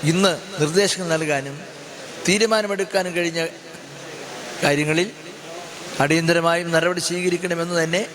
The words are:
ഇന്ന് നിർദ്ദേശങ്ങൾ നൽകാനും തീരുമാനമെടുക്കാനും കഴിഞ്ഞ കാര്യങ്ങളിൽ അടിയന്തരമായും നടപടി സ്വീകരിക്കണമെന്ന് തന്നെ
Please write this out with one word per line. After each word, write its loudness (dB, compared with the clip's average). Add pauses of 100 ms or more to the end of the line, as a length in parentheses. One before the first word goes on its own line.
(120)
ഇന്ന് 4 (280)
നിർദ്ദേശങ്ങൾ 2
നൽകാനും 0 (720)
തീരുമാനമെടുക്കാനും 2
കഴിഞ്ഞ 0 (1200)
കാര്യങ്ങളിൽ 4 (960)
അടിയന്തരമായും 4
നടപടി 2
സ്വീകരിക്കണമെന്ന് 0
തന്നെ 0 (120)